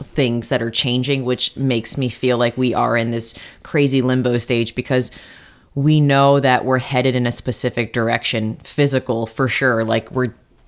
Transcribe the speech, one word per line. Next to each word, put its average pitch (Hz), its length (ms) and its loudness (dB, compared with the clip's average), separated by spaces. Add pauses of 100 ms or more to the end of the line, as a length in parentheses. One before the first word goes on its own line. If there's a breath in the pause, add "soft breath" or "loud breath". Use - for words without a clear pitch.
things 120 460 -2
that 120 120 0
are 117 80 -4
changing, 127 540 0
which 123 320 -2
makes 131 420 -2
me 127 100 0
feel 123 300 0
like 120 180 0
we 127 180 0
are 117 220 2
in 117 140 0
this 117 240 -4 (300 loud breath)
crazy 139 380 2
limbo 127 360 2
stage 117 380 -2
because 127 340 -2 (640 loud breath)
we 151 260 4
know 139 380 4
that 127 260 2
we're 127 140 2
headed 127 380 0
in 123 100 0
a 120 60 0
specific 120 600 -2
direction, 113 720 -2
physical 131 640 0
for 131 220 -2
sure. 117 360 0
Like, 110 280 -2
we're 127 200 -2 (360)